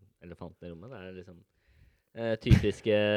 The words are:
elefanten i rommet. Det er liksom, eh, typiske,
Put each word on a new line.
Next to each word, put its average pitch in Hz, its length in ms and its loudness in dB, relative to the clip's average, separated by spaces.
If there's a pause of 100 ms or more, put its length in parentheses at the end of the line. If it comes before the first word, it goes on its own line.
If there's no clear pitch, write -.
(200)
elefanten 87 460 -16
i 87 60 -12
rommet. 87 180 -16
Det 123 80 -16
er 92 140 -14
liksom, 90 260 -18 (800)
eh, 113 200 0
typiske, - 640 4 (180)